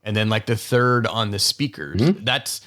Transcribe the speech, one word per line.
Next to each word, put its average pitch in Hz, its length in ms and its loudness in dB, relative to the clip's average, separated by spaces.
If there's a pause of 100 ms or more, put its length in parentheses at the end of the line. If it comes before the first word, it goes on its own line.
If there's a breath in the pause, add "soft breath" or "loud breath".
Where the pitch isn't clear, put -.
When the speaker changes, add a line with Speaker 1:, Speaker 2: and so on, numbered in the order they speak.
Speaker 1:
and 107 120 -2
then, 110 140 2
like, 110 160 0
the 120 100 0
third 123 520 2
on 110 240 -2
the 101 80 -4
speakers. 85 600 -4
Speaker 2:
Mm-hmm. 151 240 2
Speaker 1:
That's, - 420 -4